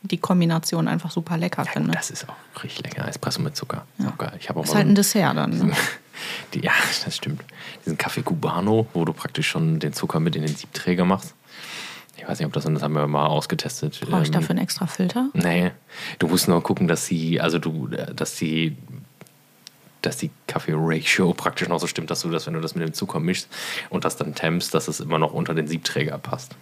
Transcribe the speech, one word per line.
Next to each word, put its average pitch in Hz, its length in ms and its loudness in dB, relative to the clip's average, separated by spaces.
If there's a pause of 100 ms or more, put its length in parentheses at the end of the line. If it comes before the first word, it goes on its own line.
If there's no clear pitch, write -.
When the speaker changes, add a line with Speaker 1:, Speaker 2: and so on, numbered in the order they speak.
Speaker 1:
die 180 160 -2
Kombination 165 680 4
einfach 165 240 -2
super 165 280 -2
lecker 165 260 -2
Speaker 2:
Ja, - 80 -4
Speaker 1:
finde. 156 160 0
Speaker 2:
gut, 165 80 0
das - 140 -4
ist - 180 -10
auch - 340 -16
richtig - 220 -10
lecker. - 240 -6
Espresso - 320 -4
mit 147 160 -2
Zucker. - 300 -8 (120)
Speaker 1:
Ja. - 120 -2
Speaker 2:
Auch - 80 -10
geil. 170 200 -4
Ich - 120 -10
hab 156 60 -2
auch 160 80 -2
Speaker 1:
Ist - 60 -2
Speaker 2:
mal - 60 2
Speaker 1:
halt 202 100 6
Speaker 2:
so - 40 6
Speaker 1:
ein 202 40 10
Dessert 196 400 4
dann, - 160 2 (180)
ne? - 40 4 (400)
Speaker 2:
<laughs> - 400 -10
Die, - 80 -2
ja, - 120 2 (320)
das - 120 -4
stimmt. 143 260 -6 (440)
Diesen 80 100 -2
Kaffee - 260 -2
Cubano, 90 680 2
wo 85 120 2
du 80 80 2
praktisch - 360 -2
schon 80 300 2
den 76 140 0
Zucker - 280 -2
mit 80 160 2
in 78 60 0
den 76 120 0
Siebträger - 500 0
machst. 95 280 2 (840)
Ich - 120 -14
weiß - 120 -4
nicht, 165 60 2
ob 147 60 -4
das, - 120 -2
das - 180 0
haben 76 120 0
wir 73 120 4
mal 73 220 2
ausgetestet. - 720 -2
Speaker 1:
Brauche - 220 2
ich 147 60 2
Speaker 2:
Ähm, 156 40 0
Speaker 1:
dafür 160 180 2
einen 175 80 2
extra 190 300 -2
Filter? 233 460 0
Speaker 2:
Nee. - 360 4 (480)
Du 87 80 2
musst 87 220 4
nur 87 160 6
gucken, 92 240 2
dass 80 180 2
die, 82 340 2
also 82 200 2
du, 80 260 -2
dass - 480 -6
die, 80 420 0 (1300)
dass - 140 -2
die - 140 -4 (180)
Kaffee-Ratio 80 840 2
praktisch - 340 0
noch 85 100 2
so 85 80 -2
stimmt, 82 240 -4
dass 82 120 -2
du 85 80 -2
das, 82 160 -2
wenn 82 80 -4
du 80 60 -2
das 80 140 -4
mit 82 100 0
dem 80 100 -2
Zucker 90 260 -2
mischst 90 280 0 (400)
und 90 160 -2
das 80 120 0
dann 76 180 -4
tempst, 85 400 0
dass 80 140 2
es 78 100 -4
immer 78 220 0
noch 78 120 2
unter 85 220 -2
den 78 140 0
Siebträger 73 500 -2
passt. - 440 -8